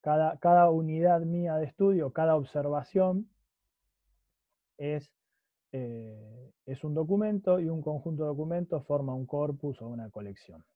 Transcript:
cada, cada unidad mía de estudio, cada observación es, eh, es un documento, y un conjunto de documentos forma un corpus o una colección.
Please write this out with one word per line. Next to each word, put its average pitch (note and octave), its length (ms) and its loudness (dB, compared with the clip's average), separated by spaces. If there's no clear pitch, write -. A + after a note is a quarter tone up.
cada, D#3 360 0
cada F3 320 8
unidad E3 520 2
mía E3+ 360 -2
de D#3 80 0
estudio, F#3 480 0
cada D#3+ 240 4
observación D3 920 0
es, D3 340 -6
eh, A2+ 800 -12
es C3 180 -10
un D3+ 100 -4
documento, F#3+ 680 0
y E3 100 -2
un D#3+ 120 -4
conjunto D3+ 420 -4
de D3+ 60 -2
documentos D#3+ 560 -4
forma C#3 280 -2
un C3 120 -6
corpus C#3+ 560 -4
o A#2 80 -10
una A#2 200 -10
colección. G2 540 -16